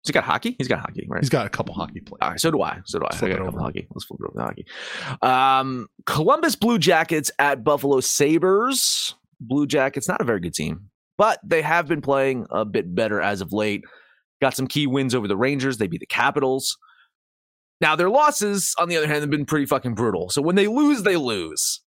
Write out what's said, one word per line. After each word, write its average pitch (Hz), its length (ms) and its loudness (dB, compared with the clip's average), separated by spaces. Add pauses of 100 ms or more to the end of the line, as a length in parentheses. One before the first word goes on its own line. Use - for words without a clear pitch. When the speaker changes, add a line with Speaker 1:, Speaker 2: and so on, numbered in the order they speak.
Speaker 1:
He's 151 80 -4
got 226 120 2
hockey? - 340 -2
He's 127 100 -4
got 165 120 0
hockey, - 280 -10
right? - 140 -4
Speaker 2:
He's 127 80 0
got 120 160 0
a - 20 -8
couple - 260 -6
hockey 82 260 -8
players. - 200 -20
Speaker 1:
All - 120 0
right, - 80 -10
so 165 100 2
do 139 100 -2
I. 82 240 -4
So 92 140 -8
do - 120 -4
I. 85 60 -8
Speaker 2:
Flip 92 140 -2
Speaker 1:
I - 20 0
Speaker 2:
it - 60 -2
Speaker 1:
got - 40 -4
a - 40 -6
couple - 140 -8
Speaker 2:
over. - 80 -4
Speaker 1:
hockey. - 260 -10
Let's - 100 -12
flip - 160 -14
it - 60 -8 (120)
over - 0 -
to 60 60 -4
hockey. - 220 -10 (560)
Um, 131 640 2 (180)
Columbus 269 520 2
Blue 233 220 2
Jackets 160 600 2
at 139 260 2
Buffalo 139 360 4
Sabres. 185 1120 2 (260)
Blue 135 260 0
Jackets, 139 420 0
not - 120 -2
a - 40 0
very 110 160 0
good 85 120 -6
team, 80 380 -6 (260)
but 208 260 4
they 165 200 0
have 160 260 0
been 156 140 -2
playing 135 480 0
a 107 160 -2
bit 92 280 -4
better 104 280 0
as 101 180 0
of 90 140 -6
late. 107 280 -2 (600)
Got 131 120 2
some 131 120 -2
key 147 200 -2
wins 131 280 0
over 110 120 0
the 98 100 0
Rangers. 131 420 -2
They 107 80 0
beat 85 140 -6
the - 60 -14
Capitals. 135 680 0 (1040)
Now, 156 160 4
their 180 140 4
losses, 226 680 2
on 170 120 0
the 165 80 0
other 151 80 2
hand, 147 160 0
have 147 80 -2
been 147 160 0
pretty 147 180 0
fucking 127 300 0
brutal. 95 340 0
So 139 140 0
when 175 140 2
they 202 100 6
lose, 262 380 2
they 190 120 2
lose. 98 640 -2 (100)